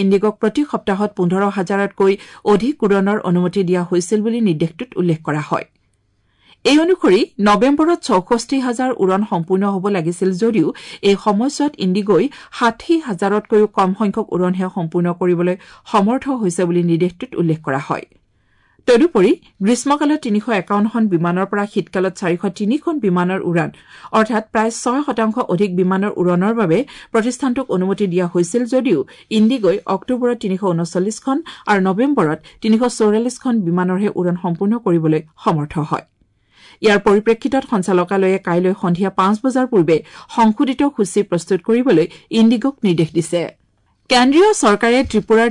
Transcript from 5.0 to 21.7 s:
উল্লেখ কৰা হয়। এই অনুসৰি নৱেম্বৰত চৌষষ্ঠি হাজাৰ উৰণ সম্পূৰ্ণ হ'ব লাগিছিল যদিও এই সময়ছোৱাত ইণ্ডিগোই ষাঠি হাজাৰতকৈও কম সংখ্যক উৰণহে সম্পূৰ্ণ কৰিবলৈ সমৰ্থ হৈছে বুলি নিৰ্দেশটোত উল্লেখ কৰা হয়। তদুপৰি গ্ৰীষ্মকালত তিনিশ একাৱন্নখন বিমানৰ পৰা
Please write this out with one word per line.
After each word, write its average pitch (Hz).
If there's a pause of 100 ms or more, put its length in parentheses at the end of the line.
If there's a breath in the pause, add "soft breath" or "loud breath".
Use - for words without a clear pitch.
উল্লেখ 165
কৰা 147
হয়। - (960 soft breath)
এই 269
অনুসৰি 320 (280)
নৱেম্বৰত 285
চৌষষ্ঠি 240 (100)
হাজাৰ 254 (120)
উৰণ 185 (100)
সম্পূৰ্ণ 185 (100)
হ'ব 185 (120)
লাগিছিল 175 (140)
যদিও 220 (420 loud breath)
এই 202 (100)
সময়ছোৱাত 277 (120)
ইণ্ডিগোই 196 (320 loud breath)
ষাঠি 233 (120)
হাজাৰতকৈও 208 (100)
কম 190 (100)
সংখ্যক 214
উৰণহে 185
সম্পূৰ্ণ 175 (120)
কৰিবলৈ 180 (360 loud breath)
সমৰ্থ 226 (160)
হৈছে 185
বুলি 175
নিৰ্দেশটোত 175 (100)
উল্লেখ 160
কৰা 139
হয়। - (800)
তদুপৰি 240 (340 soft breath)
গ্ৰীষ্মকালত 285
তিনিশ 214 (160)
একাৱন্নখন 214 (100)
বিমানৰ 175
পৰা 202